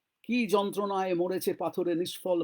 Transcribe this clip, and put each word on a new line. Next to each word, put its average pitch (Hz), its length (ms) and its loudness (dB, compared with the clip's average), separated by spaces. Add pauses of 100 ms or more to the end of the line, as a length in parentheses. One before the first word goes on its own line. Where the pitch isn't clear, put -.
(220)
কি 233 140 -2 (100)
যন্ত্রণায় 190 680 0
মরেছে 180 400 0
পাথরে 175 400 -2
নিষ্ফল 175 500 -2